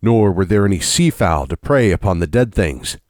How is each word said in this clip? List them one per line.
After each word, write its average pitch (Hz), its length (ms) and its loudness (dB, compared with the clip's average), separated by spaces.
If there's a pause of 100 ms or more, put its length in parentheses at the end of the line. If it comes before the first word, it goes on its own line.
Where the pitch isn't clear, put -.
Nor 107 300 4
were 92 140 0
there 101 200 2
any 98 140 0
seafowl 85 680 0
to 80 100 -8
prey 127 340 0
upon 90 280 -2
the 85 80 -2
dead 113 260 -2
things. 78 440 -4 (120)